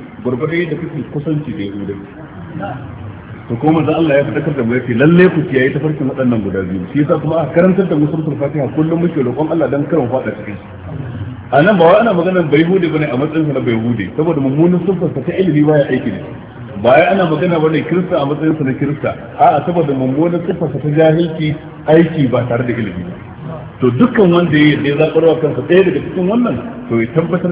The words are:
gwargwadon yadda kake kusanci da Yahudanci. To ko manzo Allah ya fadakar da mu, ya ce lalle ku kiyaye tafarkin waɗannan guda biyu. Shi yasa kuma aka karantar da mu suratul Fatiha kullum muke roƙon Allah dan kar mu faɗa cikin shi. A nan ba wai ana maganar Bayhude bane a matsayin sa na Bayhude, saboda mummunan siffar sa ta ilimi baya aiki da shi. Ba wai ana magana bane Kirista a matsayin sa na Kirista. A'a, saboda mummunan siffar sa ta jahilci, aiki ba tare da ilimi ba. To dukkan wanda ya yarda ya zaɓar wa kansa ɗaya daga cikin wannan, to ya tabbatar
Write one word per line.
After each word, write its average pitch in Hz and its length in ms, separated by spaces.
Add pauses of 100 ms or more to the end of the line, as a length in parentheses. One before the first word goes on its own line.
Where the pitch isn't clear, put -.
(240)
gwargwadon 135 340
yadda 160 180
kake 151 380
kusanci 147 400
da 98 100
Yahudanci. 98 1300 (520)
To 120 60
ko 147 160
manzo 151 260
Allah 156 200
ya 143 80
fadakar 147 300
da 135 80
mu, 117 120
ya 127 100
ce 120 80
lalle 165 400
ku 156 160
kiyaye 131 240
tafarkin 151 320
waɗannan 123 380
guda 95 180
biyu. 92 320
Shi 143 80
yasa 156 160
kuma 156 240
aka 143 160
karantar 185 320
da 170 60
mu 147 180
suratul 156 240
Fatiha 143 380
kullum 160 260
muke 170 240
roƙon 131 260
Allah 160 180
dan 143 200
kar 170 80
mu 135 80
faɗa 117 320
cikin - 160
shi. - 160 (800)
A 135 140
nan 202 160
ba 208 60
wai 214 140
ana 226 140
maganar 175 320
Bayhude 170 480
bane 151 160
a 123 80
matsayin 156 320
sa 139 40
na 131 120
Bayhude, 113 400 (100)
saboda 156 240
mummunan 165 460
siffar 180 300
sa 135 100
ta 170 80
ilimi 151 320
baya 147 240
aiki 127 240
da - 80
shi. - 120 (500)
Ba 113 100
wai 165 160
ana 190 160
magana 165 340
bane 156 300
Kirista 175 320
a 139 80
matsayin 151 280
sa 151 60
na 127 140
Kirista. 135 380 (240)
A'a, 143 260
saboda 165 320
mummunan 147 480
siffar 170 240
sa - 80
ta 143 160
jahilci, 160 640 (320)
aiki 160 420
ba 117 160
tare 120 220
da - 20
ilimi 101 320
ba. - 160 (600)
To 127 100
dukkan 190 400
wanda 170 280
ya 147 180
yarda 123 140
ya 143 100
zaɓar 156 240
wa 160 160
kansa 127 240
ɗaya 180 240
daga 143 160
cikin 180 240
wannan, 220 280 (340)
to 117 100
ya 113 160
tabbatar 165 360